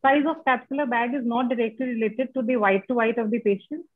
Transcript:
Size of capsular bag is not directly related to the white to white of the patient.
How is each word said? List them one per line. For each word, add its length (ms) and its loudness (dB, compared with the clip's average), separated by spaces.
Size 260 4
of 160 -4
capsular 460 -2
bag 240 -2
is 100 -4
not 260 0
directly 360 -2
related 480 -2
to 80 -2
the 160 0
white 300 2
to 80 -2
white 240 0
of 100 -2
the 80 0
patient. 480 -2